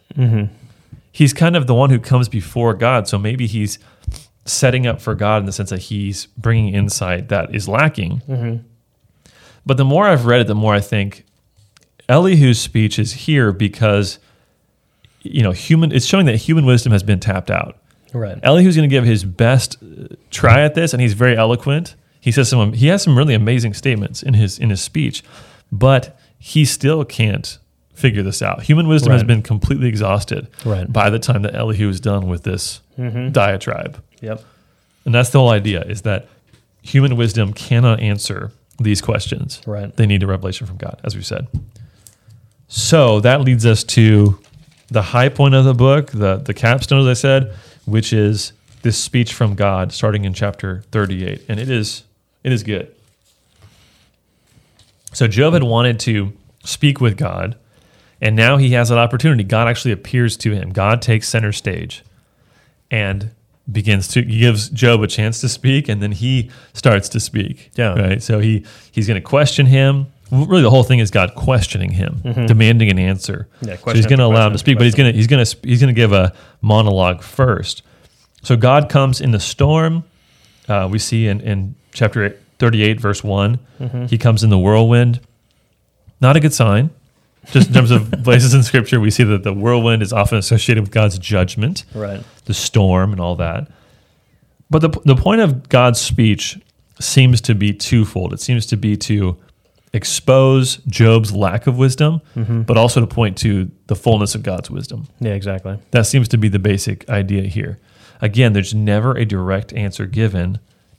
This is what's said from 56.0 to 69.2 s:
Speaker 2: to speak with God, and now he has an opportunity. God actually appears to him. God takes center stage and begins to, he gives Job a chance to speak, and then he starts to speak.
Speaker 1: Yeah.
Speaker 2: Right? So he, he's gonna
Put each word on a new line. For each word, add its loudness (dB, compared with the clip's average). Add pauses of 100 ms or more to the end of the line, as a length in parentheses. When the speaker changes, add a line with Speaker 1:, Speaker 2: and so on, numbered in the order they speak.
Speaker 2:
to -4 (300)
speak -2
with 0
God, -8 (640)
and 0
now 4
he 4
has 2
an 2
opportunity. 2
God 0
actually -2
appears -2
to -4
him. -6
God 0
takes 0
center -2
stage -8 (880)
and -4 (400)
begins 0
to, 0
he -2
gives 2
Job 2
a -2
chance -4
to -4
speak, -2
and -4
then -4
he -4 (240)
starts 2
to -4
speak. -8
Speaker 1:
Yeah. 0
Speaker 2:
Right? 0
So 0
he, 0 (260)
he's -4
gonna -2